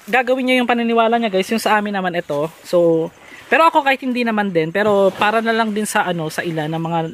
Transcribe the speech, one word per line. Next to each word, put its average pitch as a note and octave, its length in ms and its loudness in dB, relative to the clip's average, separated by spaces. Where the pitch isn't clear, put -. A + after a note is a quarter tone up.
gagawin B3+ 400 0
niya B3+ 140 2
yung A#3+ 100 -2
paniniwala A#3 480 2
niya, A3+ 160 -2
guys. F#3+ 160 0
Yung A3+ 140 -2
sa G#3+ 160 2
amin G#3 160 -4
naman F#3 180 -4
ito. D#3+ 380 -4
So, E3+ 480 2
pero D#4 180 4
ako D#4+ 160 4
kahit C4+ 220 0
hindi B3 180 -2
naman G#3 300 -2
din. E3 180 0
Pero G3 420 2
para G#3+ 280 0
na A3+ 100 -4
lang A3+ 220 0
din G#3 160 -4
sa, G#3 160 0
ano, E3+ 260 -4
sa - 140 -6
ilan, D#3+ 240 -4
ng D#3+ 160 -4
mga E3 160 -2